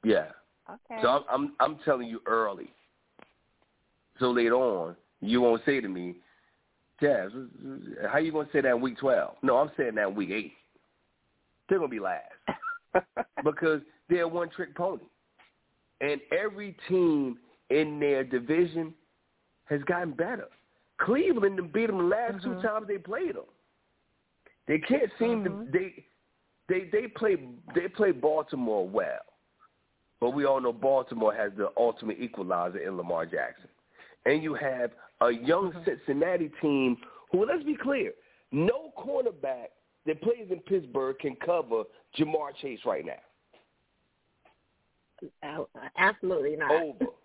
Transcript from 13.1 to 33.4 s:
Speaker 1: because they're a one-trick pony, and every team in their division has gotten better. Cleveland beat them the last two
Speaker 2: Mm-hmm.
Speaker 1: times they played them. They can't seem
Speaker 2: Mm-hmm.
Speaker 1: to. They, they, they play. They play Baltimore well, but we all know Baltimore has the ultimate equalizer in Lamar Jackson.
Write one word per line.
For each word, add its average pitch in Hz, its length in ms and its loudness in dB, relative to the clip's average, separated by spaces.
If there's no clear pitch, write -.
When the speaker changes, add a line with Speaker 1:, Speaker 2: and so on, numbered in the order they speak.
Speaker 1:
because 151 380 0
they're 175 140 4
a 170 60 0
one-trick 165 460 -6
pony, 175 280 -4
and 143 200 -2
every 202 440 -4
team 151 500 4
in 151 300 2
their 139 240 2
division 156 680 0
has 143 180 -2
gotten 175 300 -2
better. 180 360 -4
Cleveland 196 760 2
beat 226 160 2
them 196 100 0
the 175 60 2
last 208 380 0
two 247 80 -4
Speaker 2:
Mm-hmm. 185 160 -4
Speaker 1:
times 214 220 -2
they 202 100 -2
played 233 360 -6
them. - 100 -10
They 156 120 0
can't 240 400 0
seem 226 260 0
Speaker 2:
Mm-hmm. 208 280 -6
Speaker 1:
to. 180 60 2
They, 185 260 -6
they, 185 220 -2
they 220 180 0
play. 214 280 0
They 175 140 0
play 196 240 2
Baltimore 127 760 0
well, 92 320 -2
but 120 100 2
we 143 160 0
all 135 140 4
know 123 120 0
Baltimore 117 600 2
has 107 240 -2
the 98 180 0
ultimate 113 440 0
equalizer 92 580 -4
in 90 180 -6
Lamar 85 300 -4
Jackson. 78 420 -6